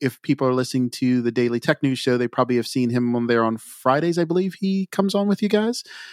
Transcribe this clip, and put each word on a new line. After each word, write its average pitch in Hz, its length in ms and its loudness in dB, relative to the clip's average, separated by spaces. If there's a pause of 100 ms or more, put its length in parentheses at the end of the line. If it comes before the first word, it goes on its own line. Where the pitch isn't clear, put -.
if 127 200 -2
people 135 240 0
are 127 80 4
listening 127 380 0
to 127 300 2
the 117 100 0
Daily 120 300 2
Tech - 200 -8
News 131 180 0
Show, 123 180 0
they 120 100 0
probably 123 300 0
have 117 100 -2
seen 123 220 0
him 120 260 0
on 117 120 0
there 117 180 2
on 113 120 -2
Fridays, 160 600 0
I 170 60 2
believe 180 300 0
he 190 360 -2
comes 196 240 0
on 202 140 2
with 196 120 0
you 208 60 2
guys. 214 360 0 (300)